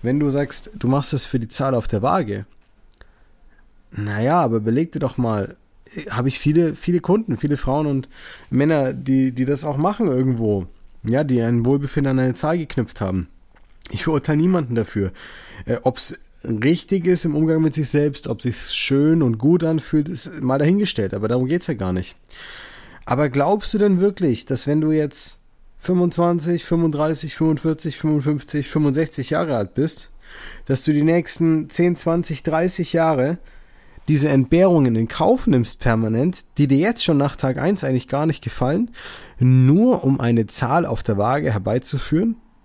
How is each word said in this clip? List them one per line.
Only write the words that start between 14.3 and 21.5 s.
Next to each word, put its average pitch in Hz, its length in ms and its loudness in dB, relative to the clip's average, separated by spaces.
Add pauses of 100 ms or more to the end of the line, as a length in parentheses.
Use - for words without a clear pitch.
niemanden 160 360 0
dafür. 101 380 -2 (540)
Äh, 117 160 -2
ob's - 360 -4 (240)
richtig 156 640 0
ist 180 200 2
im 147 100 0
Umgang 160 240 2
mit 156 140 2
sich 151 160 -2
selbst, 147 360 0
ob 117 140 -6
sich's - 340 -6
schön 151 480 2
und 117 160 2
gut 160 240 4
anfühlt, 156 460 0
ist 151 340 -8
mal 131 160 0
dahingestellt, 156 540 0
aber 104 160 -4
darum 127 180 0
geht's 170 200 -2